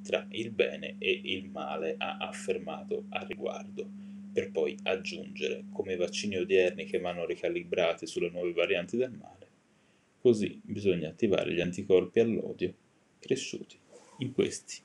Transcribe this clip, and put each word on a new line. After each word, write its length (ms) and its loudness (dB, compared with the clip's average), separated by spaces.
tra 280 -2
il 200 -4
bene 480 -2
e 240 2
il 260 -4
male, 480 -4
ha 200 -4
affermato 920 -4
a 160 -6
riguardo, 640 -8
per 200 0
poi 320 0
aggiungere, 920 -4
come 200 -4
i 40 -2
vaccini 400 -2
odierni 480 4
che 140 -2
vanno 260 -2
ricalibrati 800 0
sulle 240 -2
nuove 240 -4
varianti 420 2
del 160 2
male, 360 -18
così 420 6
bisogna 460 2
attivare 420 4
gli 100 2
anticorpi 580 4
all'odio 540 2
cresciuti 560 -4
in 140 -4
questi 520 -2